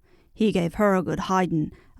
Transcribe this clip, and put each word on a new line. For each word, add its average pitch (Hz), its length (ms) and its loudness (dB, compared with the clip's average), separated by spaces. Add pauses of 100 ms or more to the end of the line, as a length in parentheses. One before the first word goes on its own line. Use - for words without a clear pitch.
(320)
He 220 200 0
gave 170 220 0
her 208 200 2
a 185 80 2
good 156 180 -4
hiding 185 520 0 (280)